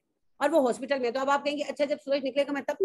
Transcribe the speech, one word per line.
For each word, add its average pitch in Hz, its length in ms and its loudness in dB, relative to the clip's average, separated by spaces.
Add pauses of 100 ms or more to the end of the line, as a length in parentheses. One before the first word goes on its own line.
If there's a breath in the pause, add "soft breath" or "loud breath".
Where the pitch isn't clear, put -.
(400)
और 285 100 2
वो 320 100 6
hospital 262 380 0
में, 240 140 -2
तो 262 80 -2
अब 269 100 0
आप 277 140 2
कहेंगे, 285 180 -2
"अच्छा, 277 220 -2
जब 294 140 -2
सूरज 277 240 -2
निकलेगा 277 300 -2
मैं 277 100 -4
तब 294 220 -4